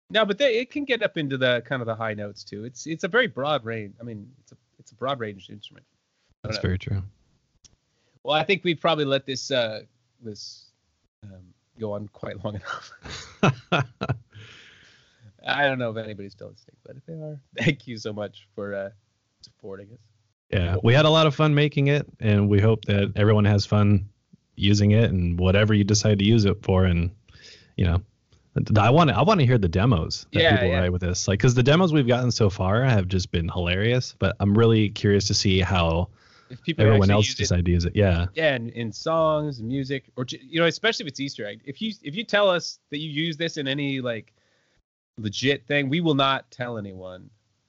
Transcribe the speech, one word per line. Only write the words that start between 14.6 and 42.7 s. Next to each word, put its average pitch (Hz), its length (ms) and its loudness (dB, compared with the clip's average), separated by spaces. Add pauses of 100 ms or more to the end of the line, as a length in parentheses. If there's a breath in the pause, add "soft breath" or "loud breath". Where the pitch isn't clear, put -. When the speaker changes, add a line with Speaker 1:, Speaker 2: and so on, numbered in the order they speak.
Speaker 1:
I 135 200 -2
don't 135 120 -2
know 120 120 -4
if 107 60 -8
anybody's 101 360 -12
still 101 160 -18
listening, - 360 -20
but - 120 -20
if 135 100 -20
they 165 80 -16
are, 151 240 -14 (100)
<laughs> - 100 -20
thank - 280 -4
you 117 120 -12
so 110 140 -10
much 101 420 -12
for, 101 200 -10
uh, 98 160 -8 (520)
supporting 98 500 -20
us. 127 60 -20 (520)
Speaker 2:
Yeah, 92 320 -2
we 117 120 6
had 151 100 4
a 156 60 4
lot 160 160 4
of 139 80 0
fun 151 200 2
making 143 340 0
it, 143 180 0 (140)
and 104 280 2
we 101 120 4
hope 107 260 2
that 101 300 0
everyone 104 280 4
has 101 220 4
fun 104 420 2 (460)
using 101 380 2
it 107 180 4
and 87 280 -2
whatever 101 360 4
you 101 100 4
decide 104 360 2
to 98 40 2
use 110 200 4
it 92 180 0
for. 92 220 4
And, 85 260 2 (640 loud breath)
you 92 80 0
know, 87 160 2 (560)
th-, - 220 2
I 107 120 4
wanna, 151 220 6
I 101 100 2
wanna 175 220 4
hear 123 140 4
the 92 100 0
demos 92 640 0
that - 80 0
Speaker 1:
Yeah, 165 120 4
Speaker 2:
people 92 160 2
Speaker 1:
yeah. 90 120 0
Speaker 2:
write 90 120 0
with 90 100 -4
this, 90 260 -4
like, 98 120 2
'cause 123 140 4
the 127 100 2
demos 160 280 4
we've 143 140 2
gotten 123 240 2
so 110 180 2
far 98 360 0
have 104 240 2
just 92 240 -2
been 85 160 -2
hilarious. 95 720 -2
But 95 220 0
I'm 101 160 2
really 113 340 6
curious 101 380 2
to 104 60 0
see 95 260 2
how 87 480 0 (400 loud breath)
Speaker 1:
If 123 140 -18
people 151 220 0
Speaker 2:
everyone 101 260 6
Speaker 1:
actually 101 40 4
Speaker 2:
else 104 140 2
Speaker 1:
use - 60 -6
Speaker 2:
just - 180 -2
Speaker 1:
it, 87 40 2
Speaker 2:
ideas 87 280 2
it. 90 120 -4
Yeah. 90 380 4
Speaker 1:
yeah, 156 200 0
in, 117 160 -6
in 117 220 -8
songs, 151 680 -2
music, 131 540 -6
or 131 80 -4
ju-, 156 160 -10
you 156 200 -4
know, 170 60 4
especially 220 380 -2
if 151 40 -10
it's 139 120 -10
Easter 135 260 -8
egg. 110 180 -12
If 139 180 -12
you, 220 100 -6 (100)
if 143 120 -12
you 226 100 -8
tell 208 240 2
us 175 300 -2 (120)